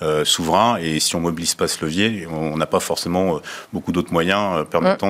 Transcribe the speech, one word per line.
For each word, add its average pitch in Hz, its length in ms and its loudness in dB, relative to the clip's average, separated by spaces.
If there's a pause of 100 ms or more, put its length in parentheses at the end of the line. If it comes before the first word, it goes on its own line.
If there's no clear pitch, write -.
euh, 78 240 2
souverains. 95 540 2
Et 80 220 0
si - 160 0
on 85 40 0
mobilise 82 340 -2
pas 87 140 0
ce - 160 -4
levier, 95 460 -2
on, 78 240 -4
on - 20 -2
n'a 80 100 0
pas 92 140 2
forcément, 87 560 0
euh, - 20 -4 (340)
beaucoup 85 200 -4
d'autres 87 200 0
moyens, 90 480 2
euh, 73 40 0
permettant 190 340 2 (100)